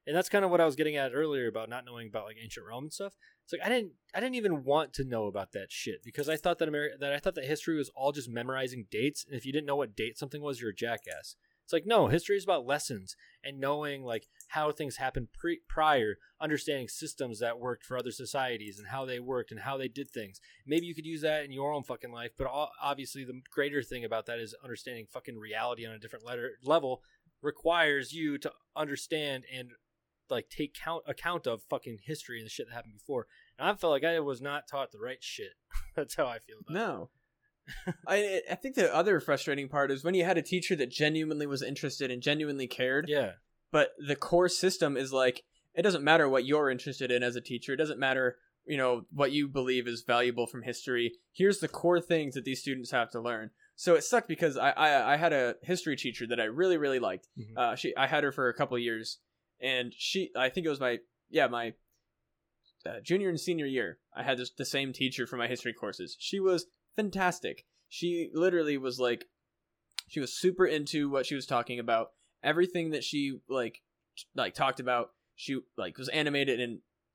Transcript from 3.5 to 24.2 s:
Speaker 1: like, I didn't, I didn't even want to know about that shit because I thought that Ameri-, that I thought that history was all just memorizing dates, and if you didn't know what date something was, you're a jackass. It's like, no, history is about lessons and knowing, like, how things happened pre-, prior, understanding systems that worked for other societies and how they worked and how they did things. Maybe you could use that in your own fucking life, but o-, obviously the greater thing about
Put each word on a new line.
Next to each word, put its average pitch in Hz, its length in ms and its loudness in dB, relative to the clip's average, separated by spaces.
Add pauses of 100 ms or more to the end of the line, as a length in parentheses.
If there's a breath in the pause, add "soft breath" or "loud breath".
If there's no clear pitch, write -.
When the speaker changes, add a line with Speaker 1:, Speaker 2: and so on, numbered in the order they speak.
Speaker 1:
like, 170 100 -6
I 196 60 0
didn't, 226 220 0 (220)
I 196 60 -2
didn't 254 140 -2
even 185 300 6
want 143 300 6
to 139 100 -2
know 117 240 0
about 98 240 -2
that 98 200 -8
shit - 320 -6
because 139 240 -4
I 156 80 0
thought 170 220 0
that 160 100 0
Ameri-, 147 320 -2
that 139 140 -2
I 147 40 -2
thought 180 180 -2
that 143 100 -4
history 156 300 -2
was 143 200 -2
all 135 160 2
just 135 160 -8
memorizing 123 600 -4
dates, 127 360 -2
and 139 80 -12
if 123 120 -10
you 135 60 -4
didn't 147 140 -2
know 143 100 2
what 123 200 -2
date 113 220 -4
something 147 240 -8
was, 139 180 -4
you're 117 120 -2
a - 20 -16
jackass. 101 640 -6 (280)
It's - 80 -6
like, 165 140 2
no, 202 220 6
history 170 280 2
is 190 80 -4
about 165 220 2
lessons 123 500 -4 (260 soft breath)
and 139 160 -10
knowing, 143 440 -2
like, 117 240 -6 (220 loud breath)
how 151 220 0
things 147 260 -4
happened 131 360 -4
pre-, - 340 -4
prior, 139 520 2 (200 soft breath)
understanding 143 500 -2
systems 123 520 -8
that 120 180 -2
worked 123 280 -6
for 131 100 -6
other 123 140 -4
societies 113 680 -6
and 104 100 -18
how 131 180 -6
they 127 120 -6
worked 123 320 -4
and 110 100 -12
how 135 180 -4
they 131 100 -4
did 127 220 -10
things. 101 320 -12 (240 soft breath)
Maybe 160 180 2
you 170 100 -10
could 156 120 -12
use 160 160 -6
that 151 240 0
in 139 60 -14
your 139 200 -2
own 143 100 -2
fucking 120 300 -10
life, 120 240 -10
but 135 120 -4
o-, 139 200 -2 (140)
obviously 139 420 -6
the 127 160 -12 (100)
greater 143 320 0
thing 120 220 -8
about 110 220 -2